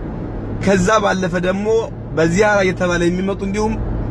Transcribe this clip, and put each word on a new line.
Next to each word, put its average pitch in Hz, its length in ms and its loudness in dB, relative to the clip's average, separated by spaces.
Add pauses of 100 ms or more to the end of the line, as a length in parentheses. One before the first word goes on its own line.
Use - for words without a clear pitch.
(600)
ከዛ 190 280 2 (120)
ባለፈ 185 420 0
ደግሞ 190 260 0 (460)
በዚያራ 175 460 4
እየተባለ 175 420 0
የሚመጡ 180 420 0
እንዲሁም 208 300 -2 (360)